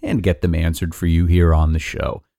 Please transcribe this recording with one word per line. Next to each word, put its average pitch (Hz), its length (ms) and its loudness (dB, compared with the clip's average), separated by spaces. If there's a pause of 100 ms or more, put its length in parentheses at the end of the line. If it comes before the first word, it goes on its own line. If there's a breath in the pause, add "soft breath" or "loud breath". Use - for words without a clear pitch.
and - 180 -2
get 87 220 0
them 87 100 0
answered 82 400 -2
for - 140 -4
you 82 180 2
here 85 300 4
on 78 180 2
the 78 60 0
show. - 420 -8 (180)